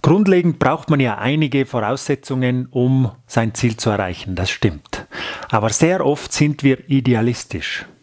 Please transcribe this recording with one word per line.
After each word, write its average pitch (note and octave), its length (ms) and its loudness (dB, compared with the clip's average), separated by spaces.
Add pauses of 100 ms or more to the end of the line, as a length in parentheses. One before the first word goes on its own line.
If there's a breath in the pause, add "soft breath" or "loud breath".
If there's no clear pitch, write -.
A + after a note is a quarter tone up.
grundlegend F3+ 580 4
braucht D3 280 0
man C#3+ 120 4
ja A2 180 0
einige C3+ 480 0
Voraussetzungen, B2+ 1040 -2
um C3 400 2 (160)
sein A2+ 280 -2
Ziel A2+ 220 0
zu - 140 0
erreichen. F#2+ 460 -4
Das F#2 140 -2
stimmt. - 540 -4 (460 loud breath)
Aber A2 200 0
sehr E3+ 360 2
oft - 260 -2
sind D3 300 0
wir C3+ 260 0
idealistisch. A#2+ 1000 -2 (160)